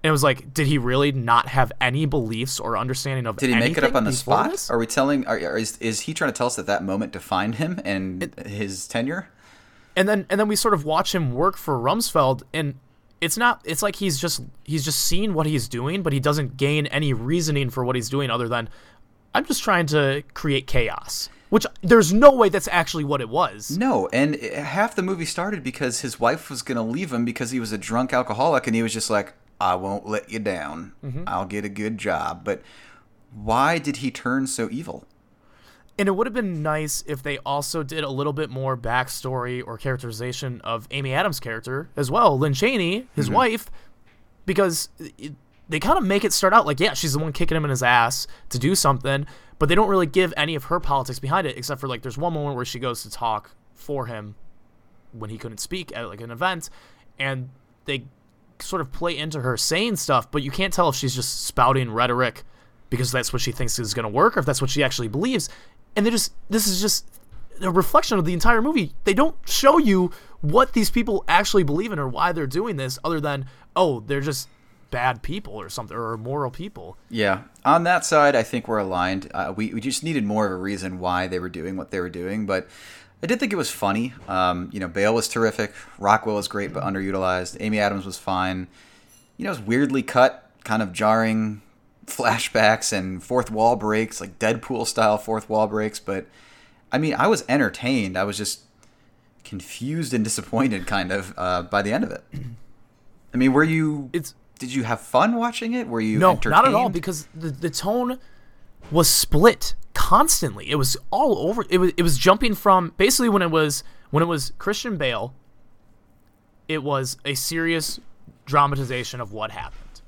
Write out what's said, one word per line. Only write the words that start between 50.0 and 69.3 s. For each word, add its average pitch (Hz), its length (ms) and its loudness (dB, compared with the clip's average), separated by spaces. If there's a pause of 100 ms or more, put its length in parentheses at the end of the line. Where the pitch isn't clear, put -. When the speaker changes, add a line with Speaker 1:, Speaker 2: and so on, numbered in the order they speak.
Speaker 1:
give 180 300 2
any 151 180 0
of 139 100 -6
her 175 140 -2
politics 131 400 -2
behind 160 260 0
it, 131 120 -6
except 135 240 -8
for, 143 60 -6
like, 120 140 -6
there's 120 160 -8
one 170 160 -2
moment 143 220 -4
where 123 100 -4
she 123 140 -10
goes 120 240 -6
to 107 80 -16
talk 110 400 -4 (240)
for 135 300 -6
him 107 300 -12 (760)
when 110 180 -12
he 110 80 -10
couldn't 110 220 -14
speak 180 360 -8
at, 117 120 -8
like, 104 140 -14
an 117 100 -14
event, 165 380 -4 (500)
and 131 300 -4 (360)
they 139 200 -6 (540)
sort 180 220 -6
of 131 100 -6
play 165 260 -2
into 151 240 -6
her 123 160 -2
saying 196 400 0
stuff, - 340 0
but 147 120 -2
you 139 80 -6
can't 185 220 -2
tell 175 160 4
if 135 60 0
she's 131 180 -2
just - 320 -4
spouting 127 460 2
rhetoric 120 520 0 (460)
because 127 220 0
that's 127 220 -2
what 120 80 -2
she 120 100 -2
thinks - 280 -2
is 107 140 -6
gonna 113 160 -4
work, 156 280 4
or - 20 2
if 131 60 0
that's 139 160 0
what 131 80 0
she 143 140 0
actually 120 260 -2
believes. 196 400 -2 (460)
And 208 100 4
they 226 60 4
just, - 220 0 (160)
this 214 180 0
is 185 140 0
just 208 240 0 (560)
a 190 100 0
reflection 196 460 4
of 165 80 2
the 180 80 0
entire 220 280 6
movie. 269 320 0 (100)
They 196 100 2
don't 285 220 4 (100)